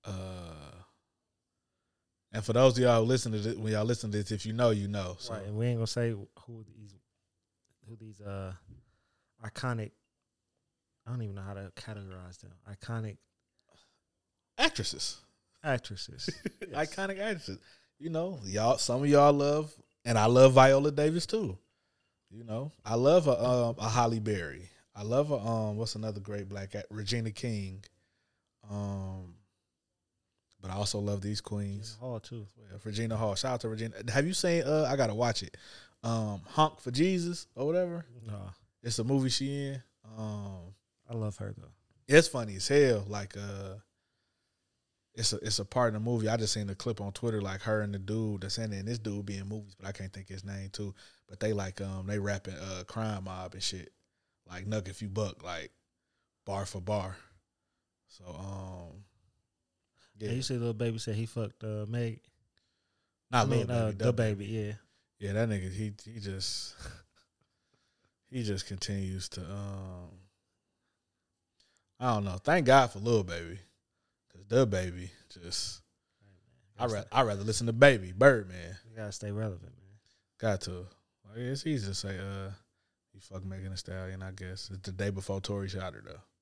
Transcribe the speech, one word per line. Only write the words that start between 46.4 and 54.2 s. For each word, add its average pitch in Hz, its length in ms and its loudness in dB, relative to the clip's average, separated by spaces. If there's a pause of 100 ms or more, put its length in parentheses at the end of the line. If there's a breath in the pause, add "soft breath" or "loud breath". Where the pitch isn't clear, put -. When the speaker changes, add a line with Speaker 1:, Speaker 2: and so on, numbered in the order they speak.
Speaker 1:
seen 104 140 -4
the 98 80 -6
clip - 240 -4
on 101 120 -6
Twitter, 110 300 -2
like, 95 200 -4
her 110 200 2
and 104 100 -2
the 101 60 -4
dude 104 440 -2
that's 95 160 -6
in 110 140 -4
it, 98 60 -6
and 98 100 -6
this 120 120 -4
dude 104 260 -6
be 101 120 -6
in 98 100 -8
movies, 104 300 -10
but 95 100 -12
I 101 40 -8
can't 95 200 -10
think 95 160 -14
his 95 160 -12
name 98 260 -8
too. 101 240 -8 (340 loud breath)
But 92 120 -14
they, 107 120 0
like, 95 280 -4
um, 95 260 -6
they 104 140 -2
rapping, 98 340 -4
uh, 92 320 -8
Crime 107 380 -4
Mob 92 300 -10
and 90 80 -8
shit, - 300 -8 (560)